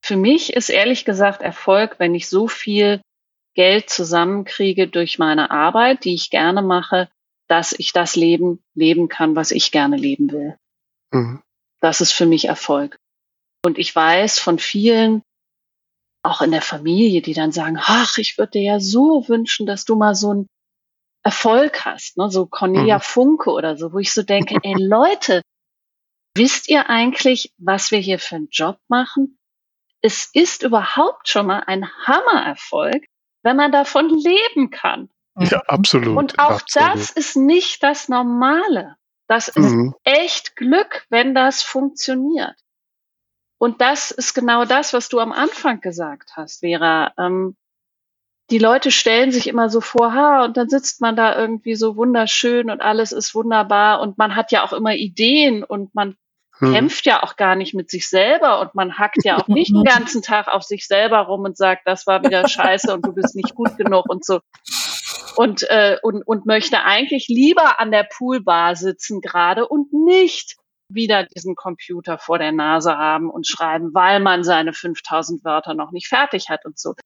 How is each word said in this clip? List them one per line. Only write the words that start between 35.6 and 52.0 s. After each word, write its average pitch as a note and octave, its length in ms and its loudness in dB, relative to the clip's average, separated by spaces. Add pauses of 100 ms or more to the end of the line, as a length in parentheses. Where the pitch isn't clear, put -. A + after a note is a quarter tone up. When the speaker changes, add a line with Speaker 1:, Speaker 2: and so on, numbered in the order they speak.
Speaker 2:
absolut, C3+ 500 2
Speaker 1:
Und C#4+ 220 -2
auch C#4+ 220 2
Speaker 2:
absolut. E4+ 360 0
Speaker 1:
das G#4 140 -8
ist - 240 -6
nicht D#4 480 2
das C#4+ 260 -2
Normale. B3 840 0 (320)
Das A3+ 200 0
ist - 100 -4
Speaker 2:
Mhm. B2 360 4 (100)
Speaker 1:
echt D#4 520 0
Glück, E4+ 540 0
wenn B3 260 0
das C4 280 2
funktioniert. C4+ 920 -4 (1040)
Und A#3 240 -2
das C#4 300 0
ist - 220 -6
genau A#3+ 320 0
das, C4 280 0
was B3 160 -2
du A#3+ 100 0
am A3+ 120 -2
Anfang C#4 500 -4
gesagt E3 540 -10
hast, D#3 240 -16
Vera. E3 580 0
Ähm, F#3 380 -4 (960)
die A3+ 80 4
Leute B3 320 4
stellen A#3+ 400 2
sich B3 160 -2
immer A#3 220 0
so A3+ 120 0
vor, A#3 320 0
„Ha, C#4 320 4
und A#3 120 -4
dann A#3 120 0
sitzt C4+ 320 -2
man A3+ 140 0
da A3+ 200 2
irgendwie A3+ 400 -4
so A3 200 -2
wunderschön A#3+ 760 0